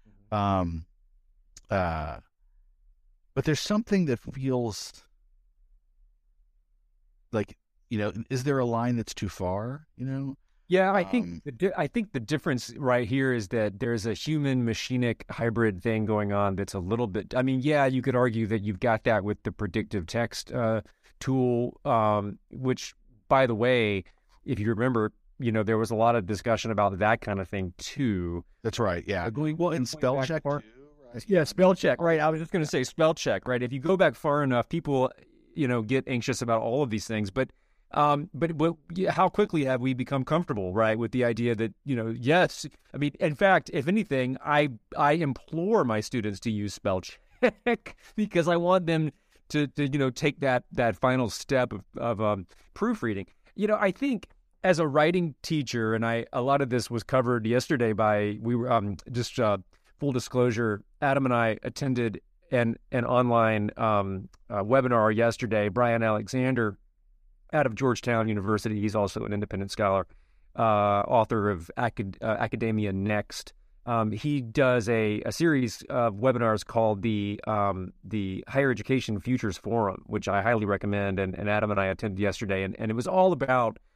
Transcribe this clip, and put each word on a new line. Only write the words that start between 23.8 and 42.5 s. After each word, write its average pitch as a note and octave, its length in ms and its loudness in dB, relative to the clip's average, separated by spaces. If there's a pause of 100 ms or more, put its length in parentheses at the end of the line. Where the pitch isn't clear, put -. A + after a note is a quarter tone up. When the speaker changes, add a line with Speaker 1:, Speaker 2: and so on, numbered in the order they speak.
Speaker 1:
if C#3 140 -4
you G#2 120 -2
remember, A2 420 0 (260)
you A#2 140 -2
know, A2 100 2
there A2 160 2
was A2 120 -2
a A2+ 40 -4
lot A#2 220 4
of F#2+ 100 -2
discussion A2 440 -2
about G2 280 0
that G#2+ 220 2
kind G2+ 180 -4
of F#2 100 -8
thing F#2 300 -6
too. F2 640 -4 (180)
Speaker 2:
That's A2+ 160 -4
right, F2+ 280 0
yeah. F#2 200 -2
Speaker 1:
Uh, A2+ 40 -4
going, D3+ 260 -4
Speaker 2:
Well, E3+ 140 0
and E3 80 -4
Speaker 1:
going B2 80 -2
Speaker 2:
spell C3+ 300 -2
Speaker 1:
back C3 120 -2
Speaker 2:
check D#3+ 140 -4
Speaker 1:
far C#3+ 180 -4
Speaker 2:
too, G#2+ 60 -20 (480)
right? A2+ 140 -14
Speaker 1:
Yeah, F3 160 4
spell F#3 300 4
check, D3 260 2
right. E3 180 2
I D3+ 120 2
was D#3+ 100 -2
just E3 100 -10
gonna D#3+ 160 0
say C3+ 160 0
spell D#3+ 320 2
check, G2+ 320 -2
right? B2 160 0
If B2 100 -4
you C#3 60 -4
go E3+ 180 0
back E3+ 180 4
far D3 280 0
enough, B2 260 2
people, C#3 440 0 (420)
you C#3+ 140 0
know, B2 140 0
get B2+ 260 0
anxious B2 340 -2
about A#2 200 0
all A#2+ 200 0
of A#2+ 80 -2
these G#2+ 160 -4
things. G#2+ 240 -2
But, C3 200 -2 (420)
um, D3 420 2
but, D#3+ 240 -2
but E3 160 2 (200)
yeah, F#3 180 0
how E3+ 160 2
quickly F3+ 360 0
have C3 160 0
we C3 140 0
become C3 300 -4
comfortable, A#2 480 -2
right, A2 260 2
with A#2 140 -4
the B2 120 0
idea A#2 300 0
that, G#2+ 180 -2 (120)
you C#3 100 -4
know, A2+ 140 -4
yes, C3+ 580 2 (280)